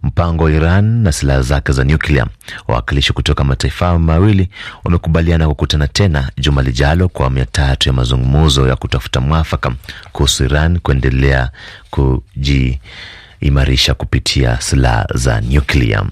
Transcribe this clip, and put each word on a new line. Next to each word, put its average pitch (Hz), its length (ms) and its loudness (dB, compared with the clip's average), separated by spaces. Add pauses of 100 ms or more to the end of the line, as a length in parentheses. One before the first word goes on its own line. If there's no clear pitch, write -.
mpango 85 400 0
wa 78 80 4
Iran 85 340 4 (160)
na 98 100 2
silaha 67 300 0
zake 67 300 0
za 65 120 2
nyuklia. 71 420 2 (420)
Wawakilishi 58 460 -2
kutoka - 300 0
mataifa 85 560 0
mawili 92 500 2 (340)
wamekubaliana 82 640 2
kukutana 73 400 0
tena 73 500 0
juma 69 240 0
lijalo 69 480 2
kwa - 120 -6
awamu 65 160 0
ya 64 80 0
tatu 67 440 -2
ya 65 40 0
mazungumzo 64 720 2
ya 64 80 0
kutafuta - 460 -4
mwafaka 73 500 -2 (400)
kuhusu 71 340 -2
Iran 78 340 0
kuendelea 65 680 0 (420)
kujiimarisha 67 2000 -2
kupitia 62 680 -2
silaha 60 520 0
za 60 280 -2
nyuklia. 57 720 0